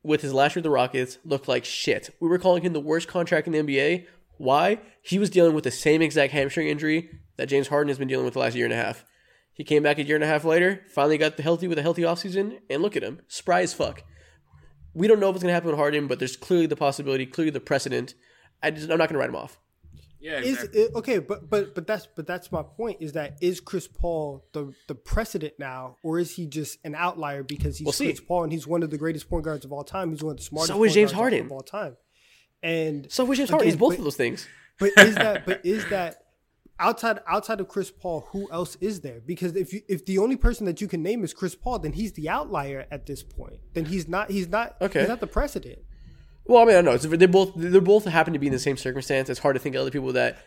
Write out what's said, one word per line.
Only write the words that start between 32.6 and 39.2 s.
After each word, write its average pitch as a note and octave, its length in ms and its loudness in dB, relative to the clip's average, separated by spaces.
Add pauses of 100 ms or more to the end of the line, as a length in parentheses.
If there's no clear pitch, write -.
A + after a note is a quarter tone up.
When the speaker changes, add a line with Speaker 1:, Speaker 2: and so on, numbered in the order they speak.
Speaker 3:
And D#3+ 480 -4
Speaker 1:
So B3+ 200 0
is B3+ 60 2
James C4+ 140 0
Harden. C#4+ 160 4
He's E3 80 4
Speaker 3:
again, D3+ 40 -4
Speaker 1:
both A#3 140 6
Speaker 3:
but, F3+ 60 -2
Speaker 1:
of - 60 -8
those D3 100 -2
things. B2+ 320 -2 (320)
Speaker 3:
but G3+ 180 2
is G#3+ 180 12
that, G#3+ 300 0
Speaker 1:
<laughs> - 0 -
Speaker 3:
but - 180 -4
is G3 260 -2
that F3+ 340 -4 (560)
outside, A3 480 0
outside G#3 320 -2
of F#3 80 -8
Chris F#3+ 240 -6
Paul, E3 400 -8
who G3 200 -8
else E3+ 300 -6
is F#3+ 200 -4
there? A#2 220 -14